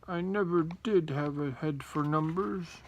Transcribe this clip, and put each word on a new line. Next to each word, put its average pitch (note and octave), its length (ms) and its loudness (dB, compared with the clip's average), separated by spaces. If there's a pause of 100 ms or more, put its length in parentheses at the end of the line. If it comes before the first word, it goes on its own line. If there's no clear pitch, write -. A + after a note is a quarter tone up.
I F3 140 -2
never F3+ 400 2 (220)
did F#3 260 4
have C#3+ 300 -2
a C#3+ 100 0
head C#3+ 320 -2
for D3+ 220 -2
numbers. E3 640 0 (200)